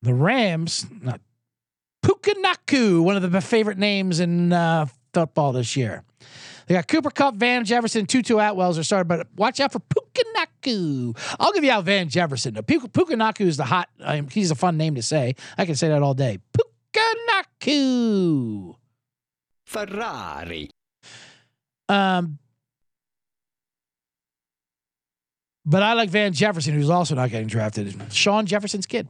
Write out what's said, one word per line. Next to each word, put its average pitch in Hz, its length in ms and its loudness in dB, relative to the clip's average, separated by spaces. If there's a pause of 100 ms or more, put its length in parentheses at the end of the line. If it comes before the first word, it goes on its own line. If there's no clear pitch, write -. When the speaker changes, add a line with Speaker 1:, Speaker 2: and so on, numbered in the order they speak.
Speaker 1:
The 123 140 0
Rams, 170 720 0 (160)
not - 180 -8 (800)
Puka 403 340 2
Nacua, 262 640 2
one 196 140 4
of 190 60 0
the, 185 60 -2
my 185 120 2
favorite 214 360 0
names 190 440 0
in, 175 340 2
uh, 165 320 2 (260)
football 151 400 0
this 123 240 -2
year. 110 280 -4 (600)
They 175 80 2
got 180 120 0
Cooper 302 240 0
Kupp, 277 240 2
Van 240 300 0
Jefferson, 226 420 0
Tutu 240 320 2
Atwell's 185 400 2
are 160 60 -4
started, 185 240 0
but 170 180 -2 (100)
watch 220 220 0
out 277 140 0
for 214 80 -6
Puka - 420 -4 (140)
Nacua. 165 1040 -4
I'll 330 120 2
give 359 120 0
you 262 80 6
out 208 120 2
Van 185 240 0
Jefferson. 139 460 -2
Now, 110 60 -8
Puka, 254 280 0
Puka 320 260 0
Nacua 220 320 0
is 160 100 2
the 143 80 -2
hot, 175 240 0 (120)
um, 143 280 -4
he's 180 240 0
a - 20 2
fun 170 220 0
name 156 180 0
to 120 80 -4
say. 127 320 0 (240)
I 196 80 0
can 165 80 -2
say 160 140 0
that 151 120 4
all 143 140 2
day. 127 240 -2 (140)
Puka - 640 0 (120)
Nacua. 208 1500 0 (920)
Speaker 2:
Ferrari. 104 1040 -8 (1160)
Speaker 1:
Um, 185 500 0 (3250)
but 180 160 4
I 220 120 2
like 226 160 0
Van 202 220 2
Jefferson, 160 420 0
who's 147 140 2
also 170 280 2
not 127 140 0
getting 110 180 -6
drafted. 107 640 -6
Sean 208 340 2
Jefferson's 202 400 -4
kid. 208 240 -6